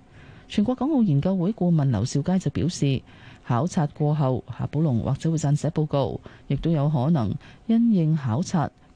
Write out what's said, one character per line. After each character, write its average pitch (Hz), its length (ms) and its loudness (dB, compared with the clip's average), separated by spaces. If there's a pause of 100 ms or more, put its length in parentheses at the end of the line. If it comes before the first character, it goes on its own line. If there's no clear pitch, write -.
(500)
全 208 140 0
國 247 100 0
港 254 180 -2
澳 262 120 2
研 143 180 2
究 190 160 0
會 185 160 0
顧 175 200 0
問 139 180 2
劉 104 120 0
兆 139 200 -2
佳 185 160 0
就 156 120 -2
表 143 160 -2
示， 139 340 -2 (440)
考 120 220 0
察 175 200 0
過 147 280 -2
後， 131 280 0 (140)
夏 - 100 -6
寶 147 140 -2
龍 131 200 2
或 113 120 -2
者 160 180 -2
會 160 60 0
撰 147 180 0
寫 143 140 -2
報 156 160 0
告， 131 340 -2 (280)
亦 139 80 0
都 156 160 -2
有 147 180 2
可 147 220 0
能 120 220 0 (340)
因 233 260 4
應 160 240 2
考 131 240 -2
察 165 280 -2 (260)